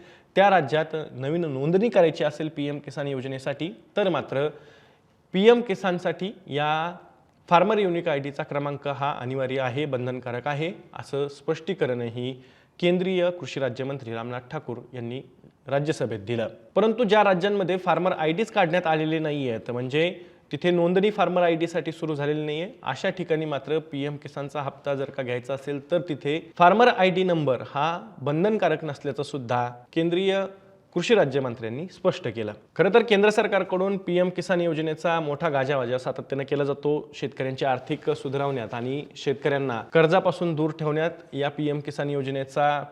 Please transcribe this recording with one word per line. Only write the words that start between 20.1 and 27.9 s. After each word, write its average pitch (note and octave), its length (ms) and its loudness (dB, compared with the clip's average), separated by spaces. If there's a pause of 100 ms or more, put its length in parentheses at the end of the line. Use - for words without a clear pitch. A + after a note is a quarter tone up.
तिथे D#3+ 180 0
नोंदणी F3+ 400 4
फार्मर F3+ 320 2
आयडीसाठी E3 500 0
सुरू D#3+ 220 -4
झालेली D3+ 300 -2
नाहीये, D#3 240 -6 (160)
अशा D#3+ 260 -2
ठिकाणी E3 340 -2
मात्र D3 380 -2
पीएम D3 340 -6
किसानचा C#3+ 460 -8
हप्ता C#3 320 -4
जर C3+ 160 -4
का - 120 -6
घ्यायचा B2 320 -4
असेल, C#3+ 260 -6 (100)
तर F3 100 2
तिथे D3 400 -4 (180)
फार्मर G3+ 300 8
आयडी F#3 360 4
नंबर D3+ 400 0
हा E3 360 -2 (200)